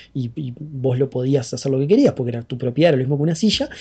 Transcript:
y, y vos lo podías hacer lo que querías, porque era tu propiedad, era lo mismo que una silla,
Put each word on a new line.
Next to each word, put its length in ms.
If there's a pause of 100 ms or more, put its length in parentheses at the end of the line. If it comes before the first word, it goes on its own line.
(120)
y, 220
y 240
vos 400
lo 100
podías 460
hacer 180
lo 60
que 100
querías, 240
porque 200
era 100
tu 160
propiedad, 320
era 80
lo 60
mismo 120
que 60
una 120
silla, 360 (100)